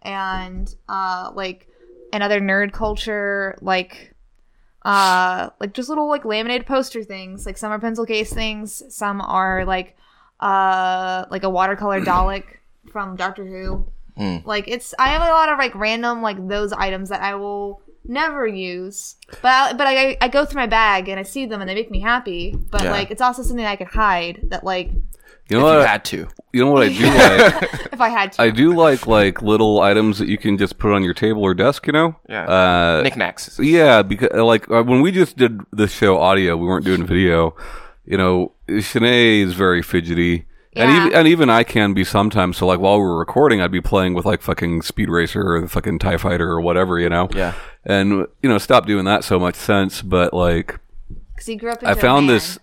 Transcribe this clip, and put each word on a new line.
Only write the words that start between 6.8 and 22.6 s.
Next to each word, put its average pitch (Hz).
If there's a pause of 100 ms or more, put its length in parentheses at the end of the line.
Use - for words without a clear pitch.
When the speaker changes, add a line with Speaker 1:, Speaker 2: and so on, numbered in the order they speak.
Speaker 1:
things. 190
Like, 190
some 214
are 214
pencil 226
case 214
things, 214 (120)
some 202
are, 190
like, 185 (460)
uh, 185
like, 190
a 190
watercolor 196
<clears throat> -
Dalek 185 (480)
from 190
Doctor 190
Who. 190 (300)
Speaker 2:
Hmm. 185
Speaker 1:
Like, 208
it's, -
I 262
have 311
a 339
lot 320
of, 294
like, 262
random, 233
like, 190
those 208
items 190
that 196
I 202
will 202 (260)
never 285
use. 185 (260)
But 254
I, 262
but 277
I, 269
I 254
go 277
through 285
my 240
bag 208
and 190
I 196
see 269
them 214
and 190
they 190
make 220
me 185
happy. 202 (140)